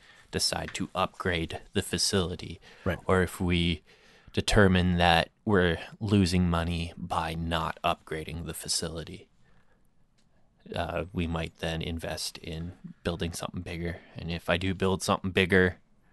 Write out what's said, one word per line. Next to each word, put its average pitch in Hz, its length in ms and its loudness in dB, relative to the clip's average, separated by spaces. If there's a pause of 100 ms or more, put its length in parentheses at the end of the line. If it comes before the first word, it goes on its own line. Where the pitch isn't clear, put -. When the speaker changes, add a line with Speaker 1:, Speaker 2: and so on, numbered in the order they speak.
(300)
Speaker 1:
decide 82 440 -4
to - 200 -6
upgrade 87 640 -2 (120)
the 98 100 0
facility. 87 800 -2 (240)
Speaker 2:
Right. 85 220 -2
Speaker 1:
Or 92 160 4
if - 180 -4
we 87 420 2 (500)
determine 92 640 6
that 85 340 4 (140)
we're 90 340 4 (220)
losing 92 500 4
money 82 460 -2
by 82 380 -4
not 82 500 -4
upgrading 82 640 -6
the 78 80 -8
facility, - 760 -8 (1500)
uh, 85 380 -6
we 87 160 -4
might 82 320 -6
then 82 200 -4
invest 80 580 -8
in 85 340 -10 (320)
building 85 280 -4
something - 300 -8
bigger. 85 360 -8 (180)
And 85 160 -8
if 85 180 -4
I 87 60 4
do 92 180 -2
build 92 260 0
something 95 300 0
bigger, 92 460 4 (360)